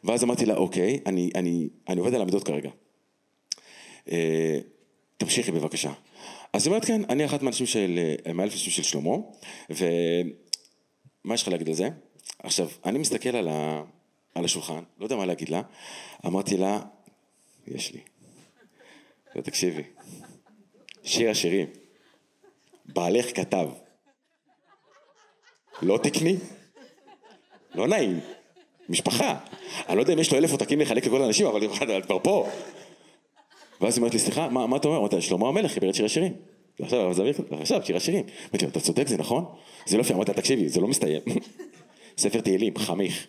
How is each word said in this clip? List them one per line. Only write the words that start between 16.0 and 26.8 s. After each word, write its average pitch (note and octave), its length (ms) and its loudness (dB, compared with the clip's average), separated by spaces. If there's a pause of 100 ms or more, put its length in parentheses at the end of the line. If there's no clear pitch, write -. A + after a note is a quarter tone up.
אמרתי F#2+ 320 0
לה, G2 220 2 (880)
"יש - 260 -8
לי." - 60 -16 (1400)
לא, - 60 -6
תקשיבי, D#2+ 420 -2 (1200)
שיר - 260 0
השירים, F2+ 380 0 (1160)
בעלך F#2 500 0
כתב. F2+ 340 -2 (2000)
לא F#2+ 220 2
תקני? D#3+ 320 2 (1400)